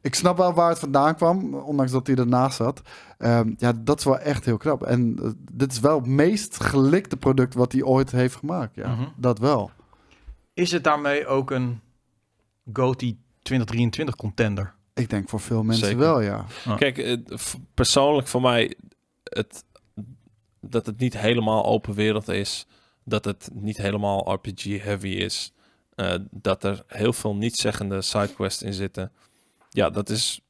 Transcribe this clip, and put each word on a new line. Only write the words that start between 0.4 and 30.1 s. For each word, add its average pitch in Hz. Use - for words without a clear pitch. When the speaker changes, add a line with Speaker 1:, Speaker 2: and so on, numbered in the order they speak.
Speaker 1:
waar 170
het 165
vandaan 143
kwam, 170
ondanks 139
dat 127
hij 135
ernaast 127
zat. 123
Ehm, 117
ja, 120
dat 143
is -
wel 135
echt 143
heel 117
knap. 147
En, 120
eh, 113
dit 131
is 123
wel 147
het 123
meest 156
gelikte 139
product 131
wat 123
hij 131
ooit 131
heeft 127
gemaakt. 160
Ja, 107
Speaker 2:
Mhm. 117
Speaker 1:
dat 123
wel. 120
Speaker 2:
Is 175
het 170
daarmee 147
ook 135
een 123
goty 127
twintig 123
drieëntwintig 120
contender? 101
Speaker 1:
Ik 120
denk 101
voor 110
veel 110
mensen 113
Speaker 3:
Zeker. 104
Speaker 1:
wel, 151
ja. 104
Speaker 2:
Ja. 113
Speaker 3:
Kijk, 131
het, 123
v-, -
persoonlijk 139
voor 127
mij, 120
het, -
dat 110
het 110
niet 123
helemaal 110
open 110
wereld 107
is, 98
dat 110
het -
niet 107
helemaal 101
R 95
P -
G 101
heavy 101
is, 95
eh, 92
dat 98
er 101
heel 110
veel 107
nietszeggende 104
sidequests 101
in 104
zitten. 95
Ja, 98
dat 101
is -